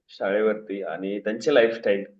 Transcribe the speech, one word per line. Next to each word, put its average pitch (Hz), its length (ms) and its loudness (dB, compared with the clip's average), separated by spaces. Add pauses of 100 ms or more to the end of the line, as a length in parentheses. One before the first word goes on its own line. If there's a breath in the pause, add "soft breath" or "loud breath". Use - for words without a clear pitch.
शाळेवरती 107 720 -2
आणि 92 380 -6
त्यांची 117 340 -2
लाईफस्टाईल 110 500 2 (140)